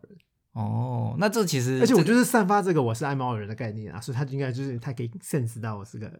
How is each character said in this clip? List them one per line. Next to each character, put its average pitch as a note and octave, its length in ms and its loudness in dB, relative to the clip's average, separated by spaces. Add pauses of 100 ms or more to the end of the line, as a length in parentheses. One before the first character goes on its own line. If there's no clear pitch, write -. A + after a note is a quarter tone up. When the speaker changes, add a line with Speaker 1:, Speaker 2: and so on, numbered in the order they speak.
Speaker 1:
人。 - 80 -20 (360)
Speaker 2:
哦， A2+ 640 -2
那 G#3 100 2
这 A3 160 2
其 D3 160 0
实 C3 220 0
Speaker 1:
而 A#3 40 8
且 B3+ 80 6
我 F3 80 8
就 G3 120 4
是 B3 100 6
散 G#3 240 4
发 G#3 140 4
这 F3+ 100 0
个 D3+ 100 4
我 A2+ 120 0
是 C3 100 -4
爱 C#3 100 -2
猫 B2+ 200 -2
的 A2 40 -4
人 G#2 80 -6
的 A2 80 -8
概 A2+ 160 -6
念 G#2 220 -10
啊， F#2+ 80 -10
所 B2 140 -8
以 - 20 -6
它 D3 80 -2
应 C3+ 140 -6
该 C3+ 120 -2
就 C3 140 -4
是， B2 140 -6
它 C#3 160 -8
可 B2+ 80 -6
以 A#2 60 -4 (140)
sense A#2 380 -4
到 A2 160 -6
我 G2 80 -12
是 A2+ 140 -16
个， G#2+ 220 -10